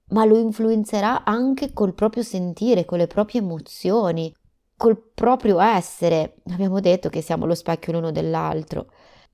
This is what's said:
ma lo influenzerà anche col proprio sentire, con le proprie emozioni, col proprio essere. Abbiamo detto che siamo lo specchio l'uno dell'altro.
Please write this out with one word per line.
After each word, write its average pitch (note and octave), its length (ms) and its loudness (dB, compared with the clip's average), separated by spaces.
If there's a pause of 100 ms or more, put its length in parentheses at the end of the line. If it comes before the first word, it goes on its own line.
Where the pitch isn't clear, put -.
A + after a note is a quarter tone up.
ma A3 160 4
lo A3 120 8
influenzerà A3 880 0
anche C4 480 -2
col F#3+ 220 0
proprio A3 300 -2
sentire, F#3 600 -2
con F3 140 -4
le E3+ 100 2
proprie G#3+ 340 -2
emozioni, E3+ 920 -2 (440)
col A3 360 2
proprio A#3 460 2
essere. F3 760 0 (140)
Abbiamo F#3+ 280 -2
detto C4 300 2
che D#3+ 120 -4
siamo E3 240 -4
lo E3+ 100 0
specchio E3 360 -6
l'uno E3 200 -4
dell'altro. D#3+ 800 -6 (420)